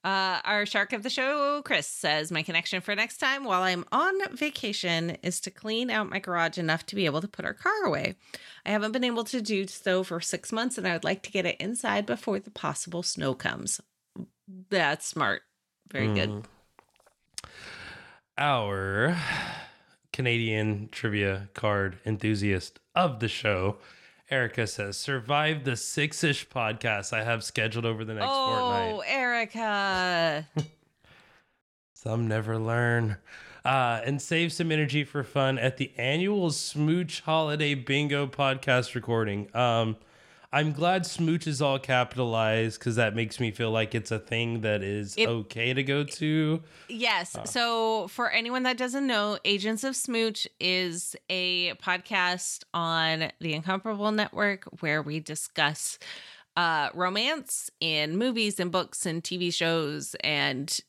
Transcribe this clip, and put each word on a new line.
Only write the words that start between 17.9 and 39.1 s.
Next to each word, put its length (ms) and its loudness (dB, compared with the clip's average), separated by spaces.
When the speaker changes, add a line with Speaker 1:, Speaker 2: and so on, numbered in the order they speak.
Speaker 2:
Our 800 2
Canadian 760 2
trivia 640 0
card 500 0
enthusiast 760 0
of 260 2
the 80 0
show 500 0
Erica 360 0
says, 320 -6
"Survive 680 0
the 100 0
six-ish 760 -2
podcasts 640 -2
I 100 0
have 200 0
scheduled 420 -2
over 180 0
the 120 -6
next 120 0
Speaker 1:
Oh, 720 0
Speaker 2:
fortnight." 120 -4
Speaker 1:
Erica. 1400 0
Speaker 2:
<laughs> 1400 -12
Some 340 -2
never 300 0
learn. 600 2
Uh, 400 2
"and 180 -2
save 320 0
some 180 0
energy 320 2
for 200 -4
fun 340 2
at 200 0
the 200 -2
annual 540 2
Smooch 720 0
Holiday 540 0
Bingo 520 0
podcast 680 2
recording." 600 0